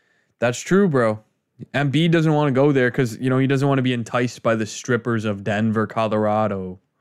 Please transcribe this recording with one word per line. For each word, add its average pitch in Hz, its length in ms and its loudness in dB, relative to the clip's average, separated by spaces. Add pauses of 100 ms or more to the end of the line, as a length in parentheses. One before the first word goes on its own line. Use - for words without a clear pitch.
(400)
That's 120 200 -2
true, 196 280 2
bro. 117 360 0 (500)
Embiid 143 380 2
doesn't 160 220 2
wanna 147 180 2
go 135 200 4
there 127 200 2
'cause, 117 280 -2
you 127 100 -2
know, 127 80 2
he 131 100 2
doesn't 139 200 0
wanna 139 140 2
be 127 120 0
enticed 120 500 -4
by 117 120 2
the 110 100 -2
strippers 117 600 -4
of 101 180 -4
Denver, 107 440 0
Colorado. 107 920 -2 (220)